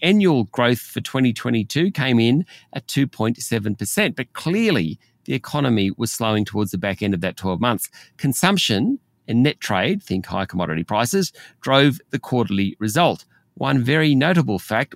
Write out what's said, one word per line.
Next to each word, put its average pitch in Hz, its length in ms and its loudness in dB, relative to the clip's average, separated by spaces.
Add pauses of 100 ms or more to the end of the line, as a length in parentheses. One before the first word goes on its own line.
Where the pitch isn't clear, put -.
annual 175 400 4
growth 120 340 2
for - 240 -8
twenty 127 320 0
twenty-two 120 560 -2
came 127 300 2
in 127 260 4 (280)
at - 140 -10
two 139 200 0
point 113 340 -4
seven 107 340 -4
percent, 147 400 -2
but - 180 -8
clearly 165 680 0 (260)
the - 80 -4
economy 120 640 0
was 113 140 -4
slowing 107 340 0
towards 104 240 -4
the 98 80 -6
back 95 240 -4
end 101 140 0
of 82 60 -4
that 92 160 -4
twelve 92 220 -4
months. 120 300 -2 (280)
Consumption 180 840 0 (280)
and 117 140 2
net 143 180 2
trade, 104 440 -2
think 95 240 -4
high 95 180 -4
commodity 85 380 -4
prices, 123 500 -2 (280)
drove 135 380 4 (120)
the 135 80 -4
quarterly 98 580 0
result. 110 480 0 (300)
One 135 280 0
very 151 300 4
notable 135 460 2
fact 117 360 -4